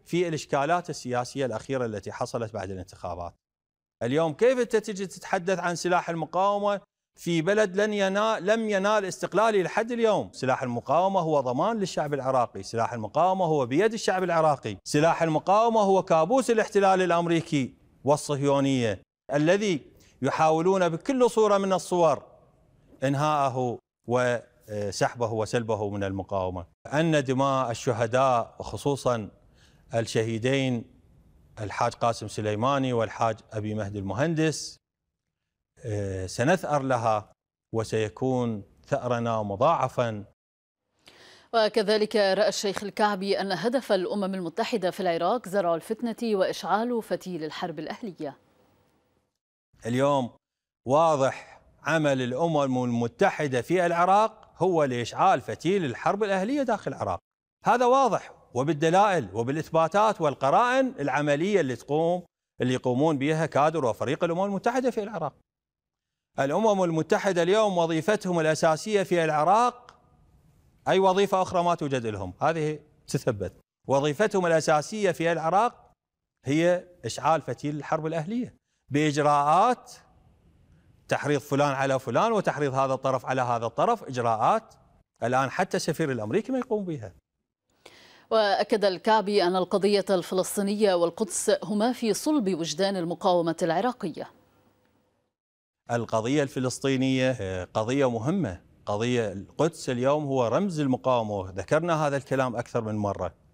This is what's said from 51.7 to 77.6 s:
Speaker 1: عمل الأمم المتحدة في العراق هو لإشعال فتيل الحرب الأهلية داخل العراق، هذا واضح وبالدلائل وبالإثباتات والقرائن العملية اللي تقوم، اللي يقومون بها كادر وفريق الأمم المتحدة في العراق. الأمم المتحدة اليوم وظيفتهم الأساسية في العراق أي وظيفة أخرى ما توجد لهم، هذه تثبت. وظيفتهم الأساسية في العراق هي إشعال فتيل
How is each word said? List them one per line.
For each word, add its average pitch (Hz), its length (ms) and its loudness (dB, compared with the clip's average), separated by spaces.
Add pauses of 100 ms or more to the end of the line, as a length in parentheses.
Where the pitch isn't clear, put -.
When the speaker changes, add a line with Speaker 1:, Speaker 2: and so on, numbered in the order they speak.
Speaker 1:
عمل 143 400 0
الأمم 131 640 0
المتحدة 123 800 0
في 175 240 2
العراق 185 720 2
هو 165 260 2
لإشعال 143 560 2
فتيل 175 440 -2
الحرب 170 400 -2
الأهلية 202 380 -2
داخل 220 280 -4
العراق، 101 280 -4 (460)
هذا 240 220 4
واضح 247 460 2 (220)
وبالدلائل 160 800 2
وبالإثباتات 160 880 0
والقرائن 208 800 2
العملية 147 600 2
اللي 127 160 -2
تقوم، 170 460 -2 (380)
اللي 127 140 2
يقومون 127 440 2
بها 156 280 0
كادر 147 380 2
وفريق 117 400 -2
الأمم 170 200 -2
المتحدة 247 460 -2
في 220 120 -4
العراق. 196 300 -8 (1080)
الأمم 190 440 2
المتحدة 175 600 0
اليوم 202 360 2
وظيفتهم 170 600 0
الأساسية 160 640 2
في 170 220 2
العراق 170 720 2 (920)
أي 175 100 4
وظيفة 190 440 4
أخرى 180 200 0
ما 175 120 2
توجد 135 320 -4
لهم، 98 340 -6
هذه 151 380 0 (280)
تثبت. 104 460 -4 (360)
وظيفتهم 151 580 2
الأساسية 165 640 2
في 165 220 0
العراق 170 580 0 (540)
هي 170 400 2 (200)
إشعال 147 380 0
فتيل 143 340 -8